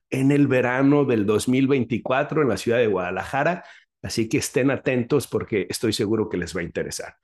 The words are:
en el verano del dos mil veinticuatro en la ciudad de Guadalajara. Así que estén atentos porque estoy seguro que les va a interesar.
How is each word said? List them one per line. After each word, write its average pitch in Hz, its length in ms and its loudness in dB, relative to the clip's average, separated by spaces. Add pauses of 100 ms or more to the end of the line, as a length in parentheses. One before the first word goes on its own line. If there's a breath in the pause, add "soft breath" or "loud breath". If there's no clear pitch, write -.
en 135 220 2
el 143 160 6
verano 135 580 2
del 113 220 2
dos 107 220 2
mil 131 200 2
veinticuatro 135 720 0
en 143 80 2
la 104 80 0
ciudad 113 220 0
de 120 80 4
Guadalajara. 98 800 -2 (380 loud breath)
Así 113 260 -4
que 151 100 0
estén 135 320 0
atentos 127 560 -2
porque 101 420 -4
estoy - 240 -2
seguro 107 380 -2
que 92 80 -4
les 87 180 -8
va 87 60 -4
a - 20 -6
interesar. - 600 -8